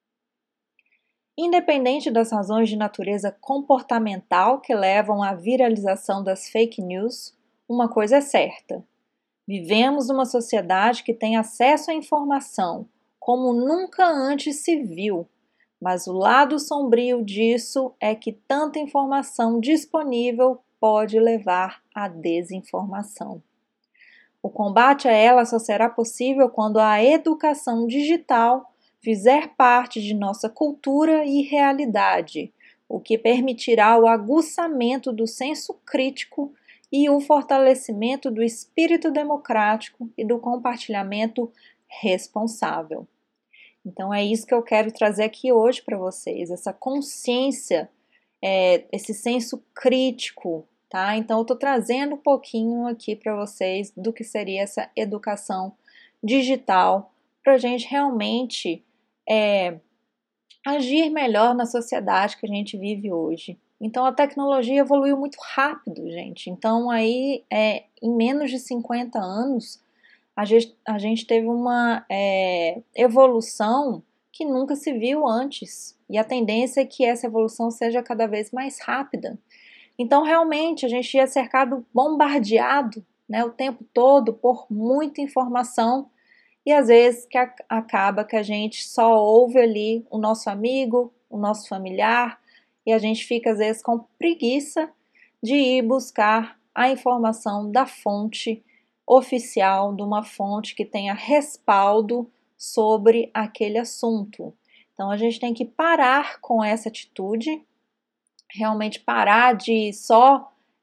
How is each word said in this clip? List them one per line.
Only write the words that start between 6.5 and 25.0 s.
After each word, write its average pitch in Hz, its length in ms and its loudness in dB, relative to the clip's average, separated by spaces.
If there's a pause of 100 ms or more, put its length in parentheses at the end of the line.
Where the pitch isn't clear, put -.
news, 190 520 -8 (340)
uma 240 200 -2
coisa 226 280 2
é 285 40 4
certa. - 640 -4 (640)
Vivemos 220 640 0
numa 262 180 0
sociedade 220 760 0
que 233 120 -4
tem 226 220 -2
acesso 262 540 0
à 320 40 -4
informação, 285 920 -4 (320)
como 247 360 0
nunca 339 520 0
antes 285 500 -2
se 311 260 -2
viu, 180 440 -6 (540)
mas 180 260 -4
o 185 60 -8
lado 254 460 4
sombrio 247 680 0
disso 233 720 -2
é 214 160 -2
que 220 180 -8
tanta 294 460 -4
informação 269 840 -2
disponível 254 1000 0 (200)
pode 214 380 2
levar 202 640 0 (120)
à 202 140 -6
desinformação. 180 1300 -8 (1000)
O 202 80 -6
combate 233 580 2